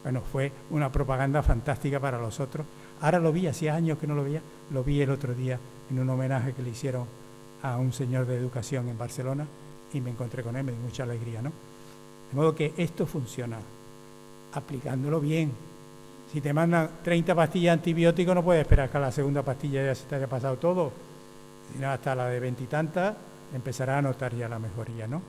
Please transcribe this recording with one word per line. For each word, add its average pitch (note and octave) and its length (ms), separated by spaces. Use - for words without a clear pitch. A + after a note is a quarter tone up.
Bueno, C3 180
fue C3+ 300
una D3 220
propaganda C3+ 500
fantástica C#3 580
para B2+ 200
los A#2 200
otros. D3 260
Ahora D#3+ 180
lo E3 120
vi, F3 160
hacía D3+ 260
años D#3+ 240
que D#3 80
no D3 100
lo C#3+ 80
veía, D3 180
lo C3 120
vi C#3+ 180
el C3+ 80
otro C3 240
día B2+ 240
en C3 100
un C3 100
homenaje C3 440
que C3 80
le B2 80
hicieron B2 360
a B2+ 160
un B2+ 160
señor B2+ 320
de B2 100
educación B2 540
en A#2 80
Barcelona B2+ 480
y C#3 80
me B2 80
encontré A#2+ 340
con A#2 120
él, C3+ 80
me C3 80
dio A#2 100
mucha B2 220
alegría, A#2 380
¿no? C#3+ 100
De C3 40
modo D#3 200
que D#3 220
esto F3 280
funciona, A#2+ 520
aplicándolo C3+ 680
bien. D3+ 300
Si D3+ 100
te C#3+ 100
mandan E3 380
treinta E3+ 320
pastillas E3+ 400
de E3 40
antibiótico, E3+ 540
no F3 100
puedes E3+ 180
esperar C3+ 280
que - 80
a C#3+ 40
la C3+ 100
segunda C#3+ 320
pastilla C3+ 420
ya C3 100
se - 100
te D3 100
haya C3+ 120
pasado B2+ 300
todo, E3+ 340
sino C3+ 160
hasta C3 260
la B2+ 120
de B2 120
veintitantas D3+ 760
empezará C3 460
a - 20
notar B2+ 340
ya A#2 140
la A#2 100
mejoría, A2+ 480
¿no? D3 220